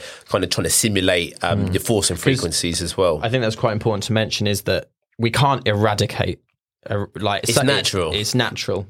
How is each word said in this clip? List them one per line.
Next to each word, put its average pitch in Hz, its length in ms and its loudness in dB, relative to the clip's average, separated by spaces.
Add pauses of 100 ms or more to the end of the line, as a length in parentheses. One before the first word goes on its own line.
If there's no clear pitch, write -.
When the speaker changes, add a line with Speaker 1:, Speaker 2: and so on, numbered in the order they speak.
(280)
Speaker 1:
kind 95 160 2
of 87 60 0
trying - 140 -2
to 82 60 -2
simulate, 92 720 0
um, 90 260 2
Speaker 2:
Mm. 90 60 0
Speaker 1:
your 98 60 0
forcing 98 360 0
Speaker 2:
'Cause - 80 -6
Speaker 1:
frequencies 87 580 0
as 82 140 -6
well. 85 260 2
Speaker 2:
I 113 80 0
think 127 120 0
that's 110 140 -2
quite 117 160 0
important 104 320 -2
to - 80 -2
mention 107 340 0
is 101 160 0
that - 280 -2 (280)
we 113 120 0
can't 127 360 2
eradicate, 104 760 2 (500)
uh, 101 160 -4 (120)
like, 101 260 -2
Speaker 1:
It's 117 100 0
Speaker 2:
so 147 80 4
it, - 20 2
Speaker 1:
natural. 101 480 0
Speaker 2:
it's 104 220 -2
natural. 104 560 -2